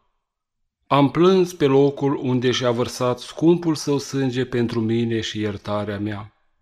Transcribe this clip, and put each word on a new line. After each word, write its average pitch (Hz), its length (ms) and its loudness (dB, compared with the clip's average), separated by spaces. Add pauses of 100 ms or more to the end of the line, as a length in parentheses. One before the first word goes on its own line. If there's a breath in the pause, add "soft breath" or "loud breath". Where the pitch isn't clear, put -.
(920)
Am 139 200 4
plâns 180 420 4
pe - 140 0
locul 139 500 2
unde 127 340 0
și-a 123 200 0
vărsat 120 480 -2
scumpul 170 560 0
său 143 240 -2
sânge 131 460 -2
pentru 120 360 -2
mine 113 400 0
și 107 200 -6
iertarea 104 580 -6
mea. 104 480 -10 (160)